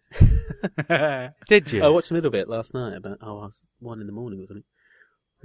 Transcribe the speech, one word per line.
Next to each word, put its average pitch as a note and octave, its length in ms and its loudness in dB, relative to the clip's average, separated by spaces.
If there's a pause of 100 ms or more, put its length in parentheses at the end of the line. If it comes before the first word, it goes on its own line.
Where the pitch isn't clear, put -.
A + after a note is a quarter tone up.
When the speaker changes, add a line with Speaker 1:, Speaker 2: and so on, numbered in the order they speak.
Speaker 1:
<laughs> - 520 4 (880)
Speaker 2:
Did G3 240 4
you? C#3 100 0
Speaker 3:
I D3 60 8
watched E3 200 2
the E3 60 -4
middle D#3+ 160 0
bit G2+ 180 -4
last A2+ 260 -8
night, A2+ 220 -8
about, F#2+ 260 -12
oh, G#2 160 -12
it - 40 -16
was G2+ 200 -18 (160)
one A2+ 220 -14
in G#2 60 -14
the G2+ 60 -14
morning, G#2+ 260 -12
wasn't G2 220 -18
it? - 40 -20 (800)